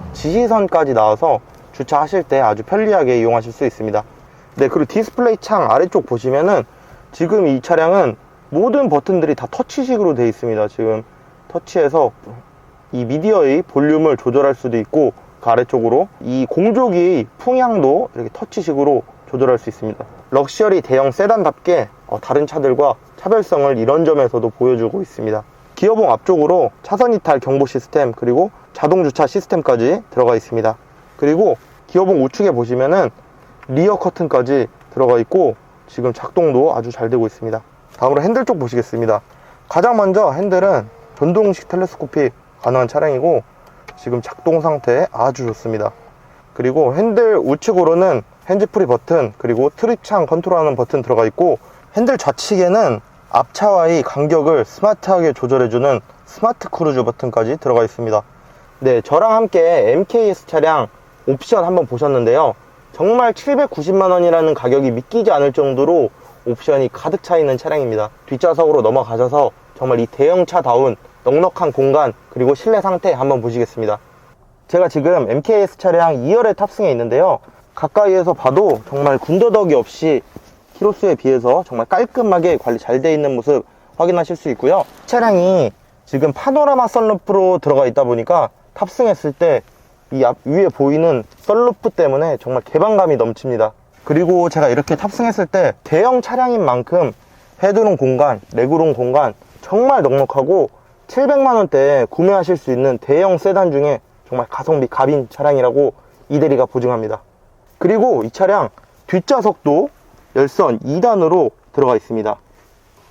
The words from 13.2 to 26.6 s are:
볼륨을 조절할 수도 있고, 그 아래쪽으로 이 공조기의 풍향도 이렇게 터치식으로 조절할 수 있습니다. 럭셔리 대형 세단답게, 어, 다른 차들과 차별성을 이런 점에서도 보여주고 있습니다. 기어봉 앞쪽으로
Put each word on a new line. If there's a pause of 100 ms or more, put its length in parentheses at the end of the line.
볼륨을
조절할
수도
있고, (280)
그
아래쪽으로 (120)
이
공조기의 (120)
풍향도
이렇게
터치식으로 (280)
조절할
수
있습니다. (260)
럭셔리
대형
세단답게, (200)
어,
다른
차들과 (200)
차별성을
이런
점에서도
보여주고
있습니다. (300)
기어봉
앞쪽으로 (120)